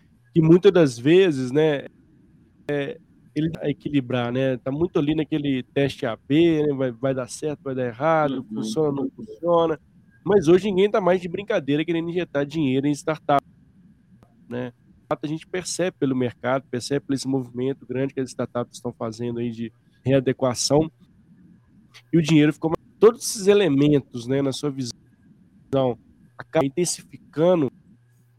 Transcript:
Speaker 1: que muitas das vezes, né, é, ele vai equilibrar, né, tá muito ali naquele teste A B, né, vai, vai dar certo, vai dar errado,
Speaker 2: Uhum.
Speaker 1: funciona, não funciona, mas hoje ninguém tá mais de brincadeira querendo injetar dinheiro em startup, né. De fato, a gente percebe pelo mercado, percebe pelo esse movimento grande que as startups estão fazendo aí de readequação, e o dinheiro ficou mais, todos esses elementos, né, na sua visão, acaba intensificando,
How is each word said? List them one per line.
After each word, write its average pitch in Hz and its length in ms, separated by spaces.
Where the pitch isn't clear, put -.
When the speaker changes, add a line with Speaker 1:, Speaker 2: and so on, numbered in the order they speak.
Speaker 1:
que 170 80
muitas 180 300
das 147 260
vezes, 143 540
né, 147 360
é, 143 260
ele 156 140
vai 156 220
equilibrar, 123 600
né, 131 260
tá 135 140
muito 165 260
ali 151 160
naquele 143 500
teste 139 420
A 113 100
B, 156 500
né, 143 80
vai, 131 180
vai 127 220
dar 127 140
certo, 151 340
vai 135 140
dar 127 120
errado, 139 500
Speaker 2:
Uhum. 107 180
Speaker 1:
funciona, 139 460
não - 100
funciona, 165 680
mas 180 240
hoje 180 180
ninguém 202 240
tá 214 120
mais 180 200
de 180 60
brincadeira 170 560
querendo 165 260
injetar 165 360
dinheiro 139 420
em 147 60
startup, 143 520
né. 123 240
De - 380
fato, 156 160
a - 20
gente 156 180
percebe 180 540
pelo 131 160
mercado, 127 560
percebe 139 340
pelo 139 100
esse 127 120
movimento 131 580
grande 135 280
que 135 80
as 127 80
startups - 480
estão 120 160
fazendo 117 460
aí 120 120
de 113 220
readequação, 131 840
e 160 40
o 170 40
dinheiro 151 320
ficou - 160
mais, 165 100
todos 233 240
esses 196 240
elementos, 143 800
né, 135 140
na 135 100
sua 143 180
visão, - 1300
acaba 156 280
intensificando, 170 1080